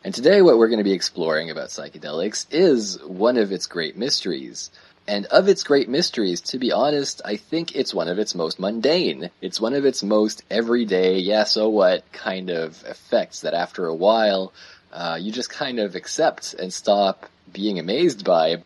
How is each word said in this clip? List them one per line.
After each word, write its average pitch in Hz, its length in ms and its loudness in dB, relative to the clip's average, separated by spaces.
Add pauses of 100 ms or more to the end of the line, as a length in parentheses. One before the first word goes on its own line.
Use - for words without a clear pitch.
And 95 100 -8
today 160 300 6
what 139 160 10
we're 113 100 8
gonna 110 140 2
be 101 100 2
exploring 82 560 -2
about 78 200 -8
psychedelics 76 800 -8
is 127 540 2
one 98 320 0
of 101 160 2
its 90 140 -6
great 80 300 -6
mysteries. 90 760 -6 (380)
And 202 160 -2
of 190 220 6
its - 160 2
great 139 240 4
mysteries, 117 540 -2
to - 160 -8
be 127 120 -2
honest, 139 540 0
I 104 120 -6
think 165 380 -8
it's 127 200 -4
one 85 140 -2
of 90 100 -4
its 107 160 -4
most 82 260 -6
mundane. 107 680 -2 (100)
It's 92 180 -10
one 110 140 -2
of 139 140 0
its 127 160 0
most 107 480 0
everyday, 101 720 0
yeah, 104 240 2
so 110 260 0
what 92 420 2
kind 95 380 -8
of 82 340 -6
effects - 560 -4
that 80 140 -4
after 87 320 -4
a 80 80 -4
while, 95 580 2 (400)
uh, 85 260 -6
you 101 140 -8
just 120 160 -8
kind 131 320 -6
of 98 140 -4
accept - 580 -4
and 92 180 -8
stop 101 540 0 (260)
being 95 280 -4
amazed 110 440 0
by. 82 440 2